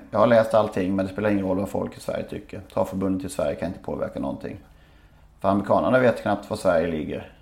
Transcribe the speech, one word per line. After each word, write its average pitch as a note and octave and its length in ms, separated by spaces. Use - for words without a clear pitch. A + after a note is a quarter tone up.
"Jag A2 80
har A2 80
läst A2+ 260
allting, G2 420
men F#2+ 100
det F#2+ 60
spelar G#2 180
ingen G2+ 160
roll F#2 120
vad F#2+ 120
folk F#2+ 280
i - 20
Sverige - 240
tycker. - 380
Travförbundet F#2+ 520
i - 80
Sverige D2+ 220
kan E2 120
inte F2+ 120
påverka - 400
någonting. C2+ 380
För G2 100
amerikanerna G2 500
vet B2 220
knappt G2+ 280
var G#2+ 80
Sverige F2 300
ligger. D#2+ 440